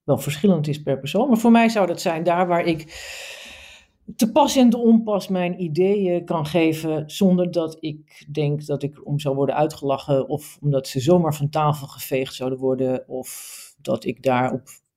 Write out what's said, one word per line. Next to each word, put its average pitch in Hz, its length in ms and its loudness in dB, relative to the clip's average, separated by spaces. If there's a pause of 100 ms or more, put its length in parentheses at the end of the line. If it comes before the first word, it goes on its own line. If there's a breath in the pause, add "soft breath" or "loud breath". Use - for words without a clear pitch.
wel 143 140 2
verschillend 151 500 0
is 143 140 -4
per 135 180 -2
persoon, 208 280 -2
maar 233 100 4
voor 233 140 4
mij 226 180 6
zou 208 180 0
dat 165 140 -4
zijn 165 220 -2
daar 175 240 2
waar 170 180 2
ik - 460 -6 (1040 loud breath)
te 226 160 0
pas 277 240 4
en 247 140 8
te 233 80 4
onpas 226 500 4
mijn 180 340 -2
ideeën 175 640 0
kan 165 200 -2
geven 156 640 0
zonder 180 420 2
dat 160 280 -4
ik - 520 -12
denk 147 340 -2
dat 143 180 -6
ik - 240 -10
om 143 120 -2
zou 143 160 -4
worden 139 200 0
uitgelachen 139 720 -2
of - 320 -8
omdat 139 260 0
ze 135 120 -6
zomaar 160 360 2
van 143 140 -2
tafel 151 380 0
geveegd - 460 -6
zouden 127 260 -6
worden 131 480 -2
of - 720 -14
dat 131 240 -6
ik - 180 -8
daar 127 300 0
op - 160 -10 (280)